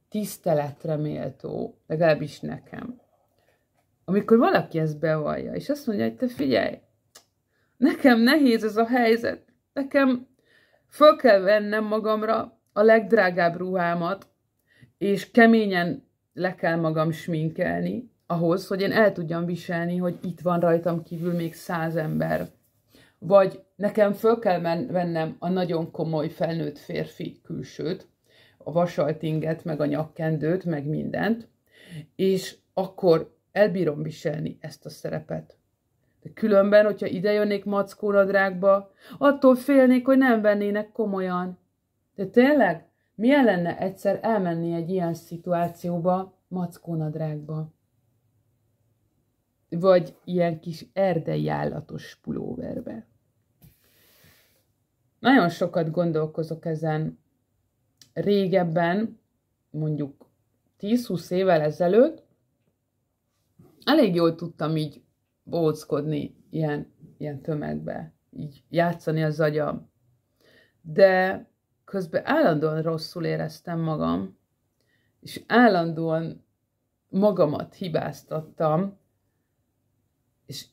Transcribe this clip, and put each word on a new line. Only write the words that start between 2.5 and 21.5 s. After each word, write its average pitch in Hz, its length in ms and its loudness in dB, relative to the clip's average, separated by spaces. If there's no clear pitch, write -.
Amikor 214 340 4
valaki 247 400 2
ezt 156 200 -2
bevallja, 156 540 -2
és 170 160 -8
azt 285 180 -4
mondja, 220 180 -2
hogy 226 120 -2
te 254 120 -4
figyelj, 104 500 -2
nekem 247 440 4
nehéz 240 440 4
ez 208 120 -4
a 226 100 2
helyzet, 233 580 0
nekem 269 540 0
föl 302 280 8
kell 214 240 6
vennem 208 440 2
magamra 214 760 -2
a - 100 2
legdrágább 190 760 4
ruhámat, 175 720 -2
és 196 320 -2
keményen 214 800 4
le 180 220 -4
kell 165 220 -2
magam 160 340 0
sminkelni, 170 1040 -4
ahhoz, 170 400 0
hogy 190 140 -4
én 196 120 0
el 208 200 6
tudjam 170 320 -6
viselni, 170 520 -4
hogy 175 260 -4
itt 175 180 -10
van 175 200 0
rajtam 170 420 2
kívül 175 300 -6
még 165 220 -4